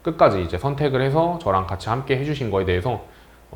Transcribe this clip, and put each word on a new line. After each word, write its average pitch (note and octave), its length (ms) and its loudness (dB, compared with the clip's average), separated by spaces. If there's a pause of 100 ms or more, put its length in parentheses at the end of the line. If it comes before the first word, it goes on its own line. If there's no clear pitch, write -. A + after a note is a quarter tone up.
끝까지 D3 400 4
이제 F2 160 -2
선택을 C#3 440 0
해서 E3 400 2
저랑 F#2+ 240 2
같이 F#2+ 220 -8
함께 B2+ 300 -2
해주신 C3+ 340 -4
거에 F#2+ 140 2
대해서 F#2 400 -2 (500)